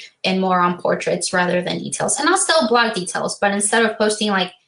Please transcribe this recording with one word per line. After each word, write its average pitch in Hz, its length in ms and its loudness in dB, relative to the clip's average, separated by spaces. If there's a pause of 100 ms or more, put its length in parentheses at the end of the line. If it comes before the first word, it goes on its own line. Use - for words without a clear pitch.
(240)
and 185 160 0
more 185 200 2
on 180 200 2
portraits - 540 -2
rather 180 300 2
than 175 160 -4
details. - 400 -4
And 311 100 0
I'll 370 80 4
still 320 300 2
blog 226 260 2
details, 180 460 -4
but 202 140 2
instead 220 320 2
of 214 120 -2
posting, 214 320 0
like, 185 240 -2 (140)